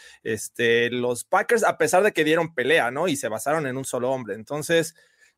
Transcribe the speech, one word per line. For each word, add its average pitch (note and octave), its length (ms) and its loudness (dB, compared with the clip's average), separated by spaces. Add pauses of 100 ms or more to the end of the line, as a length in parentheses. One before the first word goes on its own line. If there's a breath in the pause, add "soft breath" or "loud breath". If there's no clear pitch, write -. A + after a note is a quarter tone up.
(240 loud breath)
este, A#2 680 0
los B2 360 -4
Packers, G#3 380 2
a E3 140 0
pesar F3+ 260 4
de G#3 100 2
que D#3 100 0
dieron D#3+ 300 2
pelea, B2+ 380 2
¿no? D3+ 160 -2
Y - 100 -2
se B2 100 -6
basaron C#3 400 -2
en B2+ 80 -6
un C3+ 100 -6
solo B2+ 260 -2
hombre. A#2 240 -6
Entonces, D3+ 600 -2 (420 soft breath)